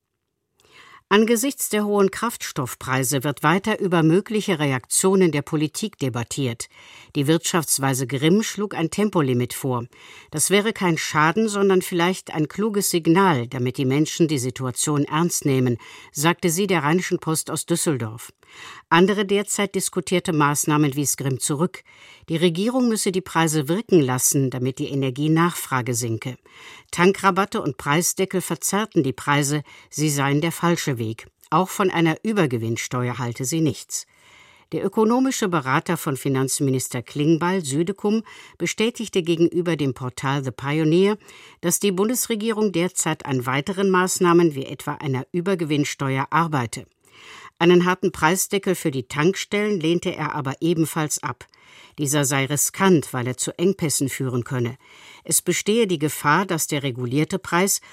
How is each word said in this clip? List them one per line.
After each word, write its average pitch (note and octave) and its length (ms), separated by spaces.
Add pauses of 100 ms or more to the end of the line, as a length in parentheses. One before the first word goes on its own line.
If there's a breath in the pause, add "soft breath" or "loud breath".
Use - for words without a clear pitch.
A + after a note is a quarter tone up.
(1120 loud breath)
Angesichts A3+ 580
der G#3 160
hohen G3+ 260
Kraftstoffpreise C3+ 1120
wird C#3+ 200
weiter F#3+ 360
über F3 240
mögliche F#3+ 560
Reaktionen D#3+ 760
der D3 100
Politik D#3 560
debattiert. B2 720 (460 loud breath)
Die C#3 120
Wirtschaftsweise C#3 800
Grimm D#3 360
schlug G3+ 320
ein E3 160
Tempolimit C#3+ 640
vor. B2 320 (460 loud breath)
Das - 180
wäre G3+ 240
kein E3+ 240
Schaden, E3 500
sondern G3 360
vielleicht F3+ 500
ein D#3 160
kluges G3+ 420
Signal, E3 560
damit B2 300
die C#3+ 80
Menschen D3+ 440
die D3 100
Situation C3 640
ernst E3 400
nehmen, B2+ 320 (340 loud breath)
sagte E3+ 380
sie F3 180
der F3 160
Rheinischen F3 380
Post - 300
aus - 160
Düsseldorf. A#2+ 640 (560 loud breath)
Andere F#3+ 380
derzeit G3+ 480
diskutierte F3+ 580
Maßnahmen D3 600
wies C#3+ 220
Grimm C3 240
zurück. D#3 420 (460 loud breath)
Die E3 80
Regierung G3+ 520
müsse G#3+ 220
die F3+ 100
Preise D#3 480
wirken F#3 320
lassen, C3 500
damit B2+ 280
die D3 100
Energienachfrage C3+ 1080
sinke. A#2 420 (560 loud breath)
Tankrabatte F#3+ 680
und - 180
Preisdeckel F3+ 640
verzerrten F#3+ 600
die C3 100
Preise, D3 500 (280 loud breath)
sie D3+ 180
seien C#3+ 320
der E3 120
falsche D#3+ 460
Weg. A2+ 280 (240)
Auch F3+ 180
von G3 220
einer E3 320
Übergewinnsteuer B2 960
halte A#2+ 260
sie D#3+ 160
nichts. - 460 (640 soft breath)
Der - 140
ökonomische A#3 640
Berater D#3 480
von C#3 200
Finanzminister C3 840
Klingbeil, E3 640
Südekum, G3 580 (340 loud breath)
bestätigte G#3 640
gegenüber E3 540
dem C#3 180
Portal C3+ 500
The B2+ 80
Pioneer, D#3+ 680 (420 loud breath)
dass E3+ 200
die G3+ 120
Bundesregierung G#3+ 800
derzeit E3 560
an C3 200
weiteren E3+ 440
Maßnahmen F3 640
wie C3+ 120
etwa C#3+ 280
einer C3+ 380
Übergewinnsteuer D3 960
arbeite. D3 560 (720 loud breath)
Einen F3 260
harten F3+ 260
Preisdeckel F#3+ 640
für E3 160
die C3 160
Tankstellen G3 720
lehnte E3+ 360
er D3+ 200
aber C3+ 260
ebenfalls D#3+ 640
ab. - 240 (520 loud breath)
Dieser C#3+ 260
sei C3+ 220
riskant, D3+ 680
weil B2 160
er B2 80
zu - 200
Engpässen E3+ 520
führen B2+ 340
könne. B2 340 (460 loud breath)
Es - 180
bestehe G#3 460
die F3 140
Gefahr, D#3 460
dass E3 200
der C#3+ 160
regulierte C3 560
Preis F#3 420 (120 loud breath)